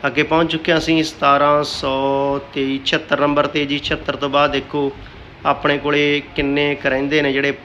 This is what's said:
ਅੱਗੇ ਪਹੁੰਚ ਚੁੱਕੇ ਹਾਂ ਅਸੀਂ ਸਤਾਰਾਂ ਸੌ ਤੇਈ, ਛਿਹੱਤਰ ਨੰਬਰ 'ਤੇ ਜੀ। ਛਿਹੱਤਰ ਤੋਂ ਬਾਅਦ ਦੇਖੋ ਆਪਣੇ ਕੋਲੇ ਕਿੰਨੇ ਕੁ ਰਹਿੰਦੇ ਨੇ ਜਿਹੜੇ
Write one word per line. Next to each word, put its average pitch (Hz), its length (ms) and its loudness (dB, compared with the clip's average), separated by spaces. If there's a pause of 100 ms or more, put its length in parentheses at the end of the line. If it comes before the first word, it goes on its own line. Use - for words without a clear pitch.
ਅੱਗੇ 139 160 0
ਪਹੁੰਚ 160 280 2
ਚੁੱਕੇ 160 200 -2
ਹਾਂ 160 80 4
ਅਸੀਂ 160 240 2
ਸਤਾਰਾਂ 147 600 4
ਸੌ 139 760 -2 (140)
ਤੇਈ, 135 320 -2
ਛਿਹੱਤਰ 151 340 0
ਨੰਬਰ 143 280 2
'ਤੇ 143 180 -2
ਜੀ। 143 140 -2
ਛਿਹੱਤਰ 151 360 -4
ਤੋਂ 139 140 -4
ਬਾਅਦ 143 220 4
ਦੇਖੋ 139 400 -2 (540)
ਆਪਣੇ 143 320 2
ਕੋਲੇ 147 440 0 (140)
ਕਿੰਨੇ 143 400 0
ਕੁ 143 140 -2
ਰਹਿੰਦੇ 143 320 0
ਨੇ 139 120 0
ਜਿਹੜੇ 139 200 0 (120)